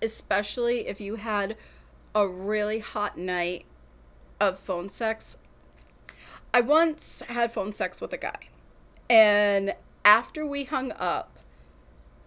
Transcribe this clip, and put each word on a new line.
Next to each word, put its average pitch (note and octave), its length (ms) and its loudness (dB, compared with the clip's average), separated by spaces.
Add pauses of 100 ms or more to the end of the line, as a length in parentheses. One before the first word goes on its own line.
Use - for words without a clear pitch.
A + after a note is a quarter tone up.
especially A3+ 840 0
if G3+ 140 -8
you G3+ 160 -6
had G#3 400 -2 (580)
a G3+ 120 4
really G#3 520 -2
hot - 380 -4
night F3+ 480 -2 (760)
of G3 200 2
phone F3+ 300 -6
sex. A3 480 -4 (1160)
I A#3+ 80 4
once D4+ 640 2
had A#3 240 -2
phone G#3 200 -4
sex F#3+ 280 -4
with F#3+ 140 -8
a F3+ 40 -10
guy, - 320 -10 (600)
and G#3 640 4 (300)
after B3 400 4
we C#4+ 200 -4
hung C4 280 -4
up, - 460 -4 (880)